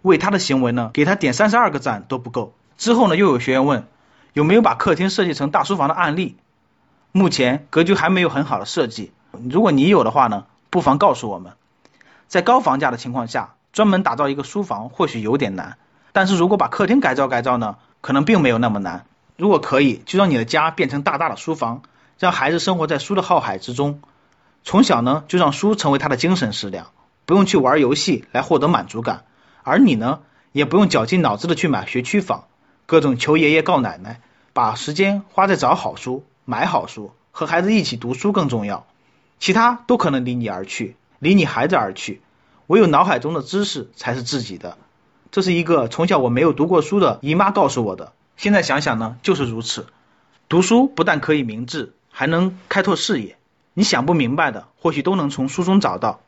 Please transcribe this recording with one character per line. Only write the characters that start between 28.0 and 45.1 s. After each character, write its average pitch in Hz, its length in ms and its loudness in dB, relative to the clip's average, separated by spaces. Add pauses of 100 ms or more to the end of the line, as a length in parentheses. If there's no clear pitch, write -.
来 120 100 -2
获 156 160 2
得 143 80 0
满 156 180 0
足 113 160 -10
感。 113 240 -8 (380)
而 147 160 0
你 220 160 6
呢， 123 240 -4 (320)
也 143 120 0
不 143 140 0
用 202 120 4
绞 113 180 0
尽 180 160 0
脑 110 140 0
汁 170 100 -8
的 170 80 0
去 175 120 -2
买 107 200 -2
学 123 160 -4
区 202 180 0
房， - 220 -6 (420)
各 165 160 4
种 135 160 0
求 151 180 0
爷 156 140 2
爷 156 140 2
告 160 180 2
奶 92 160 -6
奶， 107 240 -16 (320)
把 113 220 0
时 147 180 -8
间 196 380 0
花 190 160 2
在 196 80 2
找 139 180 2
好 - 220 -4
书、 127 280 -8 (220)
买 123 220 -2
好 156 180 -2
书， 104 260 -16 (200)
和 - 160 -6
孩 165 160 0
子 208 100 2
一 214 80 4
起 127 160 -6
读 120 160 -6
书 202 180 -2
更 190 160 0
重 113 200 -4
要。 98 180 -10 (540)
其 - 140 -2
他 233 340 2
都 247 100 2
可 160 140 -2
能 131 120 -2
离 123 120 -4
你 117 140 -4
而 95 180 -8
去， - 280 -10 (220)
离 165 160 2
你 190 120 6
孩 135 220 0
子 180 80 0
而 104 200 0
去， - 260 -12 (460)
唯 185 120 6
有 214 60 8
脑 151 200 4
海 180 120 0
中 143 160 -4
的 156 80 -4
知 196 240 -2
识 147 300 -10
才 - 180 -6
是 131 80 -6
自 123 220 -6
己 101 160 -12
的。 - 180 -16 (540)